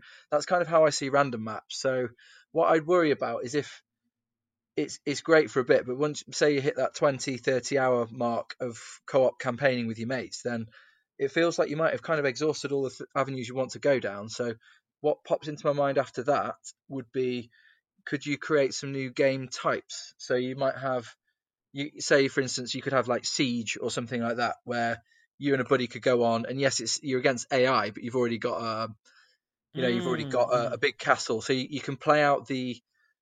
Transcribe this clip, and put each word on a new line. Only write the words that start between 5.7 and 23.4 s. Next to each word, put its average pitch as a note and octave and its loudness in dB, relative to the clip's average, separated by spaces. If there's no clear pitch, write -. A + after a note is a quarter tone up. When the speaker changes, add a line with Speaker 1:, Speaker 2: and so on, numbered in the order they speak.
Speaker 1:
but B2+ -4
once, D3 -2
say D3+ 2
you C#3 2
hit C#3 0
that C3 0
twenty, C3+ 0
thirty C3 0
hour B2 2
mark A#2+ -4
of A#2+ -8
co-op C3 4
campaigning B2 0
with A2+ -4
your A2+ -6
mates, B2 -6
then A#2 -4
it C3+ 0
feels E3 2
like F3 0
you D3 -4
might D#3+ 0
have B2 -6
kind D#3+ 0
of C#3+ 0
exhausted C#3 -2
all C#3 0
the B2+ -4
th-, - -14
avenues C3 -2
you B2 -10
want B2+ -2
to A#2 -12
go C3+ 2
down. G2+ -6
So A#2 -6
what - 0
pops D3 -2
into D3+ -8
my D3 4
mind C#3 0
after B2 -4
that A#2+ 0
would C3+ -10
be, B2 -2
could - -6
you D3 -4
create C#3 2
some C#3 -8
new C3+ -6
game C3+ 0
types? - -6
So - -4
you B2+ -2
might C3+ 0
have, B2+ -6
you C#3+ -8
say, C#3 4
for C#3+ 0
instance, B2 -6
you C3 -8
could C3+ -4
have, B2 2
like, A#2 -2
Siege A#2+ -2